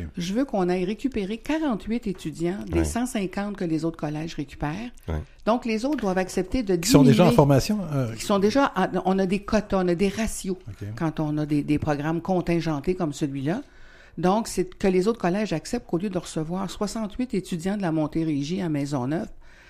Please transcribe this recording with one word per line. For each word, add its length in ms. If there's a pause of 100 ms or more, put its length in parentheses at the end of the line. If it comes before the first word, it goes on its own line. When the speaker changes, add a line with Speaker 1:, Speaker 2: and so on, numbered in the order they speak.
(160)
Speaker 1:
Je 160
veux 120
qu'on 240
aille 160
récupérer 540
quarante-huit 680
étudiants 520 (100)
des 100
Speaker 2:
Ouais. 60
Speaker 1:
cent 200
cinquante 520
que 80
les 200
autres 120
collèges 400
récupèrent. 540 (180)
Speaker 2:
Ouais. 120 (240)
Speaker 1:
Donc, 200
les 200
autres 120
doivent 220
accepter 440
de 140
Speaker 3:
Qui 120
sont 140
déjà 220
en 20
Speaker 1:
diminuer. 100
Speaker 3:
formation, 440 (120)
euh, 220
Speaker 1:
Qui 100
sont 140
déjà 380
en, 100 (200)
on 120
a 80
des 140
quotas, 420
on 60
a 80
des 120
ratios 460 (140)
Speaker 3:
Ok. 180 (100)
Speaker 1:
quand 220
on 180
a 100
des, 180
des 160
programmes 420
contingentés 720
comme 180
celui-là. 500 (560)
Donc, 280
c'est 260
que 140
les 220
autres 120
collèges 320
acceptent 360
qu'au 100
lieu 120
de 80
recevoir 520
soixante-huit 640
étudiants 420
de 60
la 80
Montérégie 720
à 60
Maisonneuve, 600 (420)